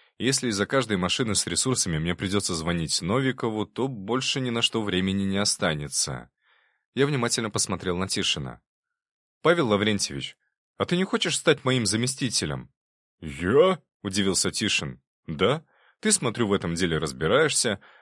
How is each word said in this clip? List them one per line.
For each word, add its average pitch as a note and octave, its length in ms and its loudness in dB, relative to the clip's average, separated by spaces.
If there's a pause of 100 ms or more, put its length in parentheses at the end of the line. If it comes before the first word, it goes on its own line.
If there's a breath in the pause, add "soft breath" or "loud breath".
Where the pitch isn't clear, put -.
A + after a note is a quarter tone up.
(180 soft breath)
Если B2+ 320 0
из-за G2 160 0
каждой A2 320 0
машины G2 360 0
с - 140 -2
ресурсами F2+ 500 0
мне E2+ 160 0
придётся G2 400 -2
звонить E2 480 -2
Новикову, A2+ 640 -2
то B2+ 220 -4
больше B2 500 -4
ни B2+ 120 -2
на A#2 120 -2
что A2+ 200 0
времени F#2+ 420 2
не G2 140 0
останется. D2 920 -2 (640)
Я C3 120 2
внимательно A#2+ 440 0
посмотрел F2+ 460 -2
на F#2 100 -2
Тишина. D2 540 -4 (840)
"Павел E3 280 4
Лаврентьевич, G2+ 680 0 (400)
а - 80 0
ты F3 120 -2
не F#3 60 2
хочешь F#3+ 340 -2
стать - 280 2
моим B2+ 220 2
заместителем?" G2+ 840 -2 (500)
"Я?" — G2+ 640 2 (200)
удивился F#2+ 500 0
Тишин. D#2+ 500 -4 (240)
"Да. B2 380 0 (340 soft breath)
Ты, G#3+ 140 0
смотрю, A#2+ 340 0
в G2 60 2
этом F#2 220 0
деле E2 240 0
разбираешься, G2 840 0 (220 soft breath)